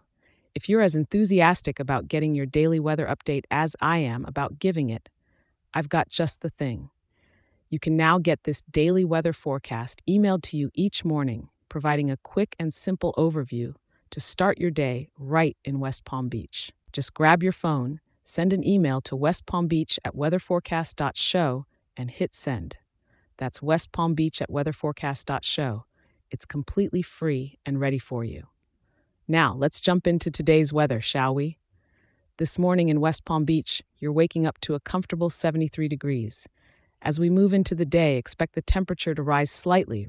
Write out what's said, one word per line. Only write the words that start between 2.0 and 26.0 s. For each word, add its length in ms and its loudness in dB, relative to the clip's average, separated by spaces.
getting 260 0
your 140 -2
daily 320 2
weather 260 0
update 460 -2
as 280 0
I 200 2
am 260 -2
about 320 -6
giving 320 0
it, 180 -8
I've 180 -4
got 200 0
just 320 -2
the 80 -6
thing. 400 -6
You 80 -4
can 180 0
now 220 4
get 260 0
this 280 -4
daily 340 4
weather 280 2
forecast 760 -6
emailed 360 4
to 120 -4
you 160 -2
each 320 -2
morning, 440 -2
providing 400 0
a 80 -4
quick 400 -4
and 160 -2
simple 460 -2
overview 560 -2
to 100 -8
start 380 0
your 140 0
day 380 -2
right 440 2
in 160 -4
West 260 -6
Palm 220 -4
Beach. 440 -10
Just 240 -4
grab 260 6
your 100 2
phone, 500 -2
send 320 0
an 100 -2
email 380 2
to 160 -6
westpalmbeach 880 0
at 100 -8
weatherforecast 800 -2
dot 220 -4
show, 480 0
and 140 -6
hit 240 -4
send. 420 -8
That's 240 -8
westpalmbeach 840 0
at 80 -8
weatherforecast 720 -4
dot 180 -4
show. 420 -4